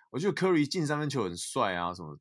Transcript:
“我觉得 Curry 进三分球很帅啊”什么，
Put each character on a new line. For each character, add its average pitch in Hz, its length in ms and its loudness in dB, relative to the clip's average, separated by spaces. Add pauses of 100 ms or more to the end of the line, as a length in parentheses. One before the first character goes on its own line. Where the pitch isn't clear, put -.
(120)
“我 123 60 -4
觉 190 120 0
得 - 40 0
Curry 170 320 4
进 156 200 -2
三 147 120 0
分 151 100 -2
球 131 160 0
很 87 100 -4
帅 98 400 0
啊” 87 200 -2
什 90 80 -12
么， 76 180 -10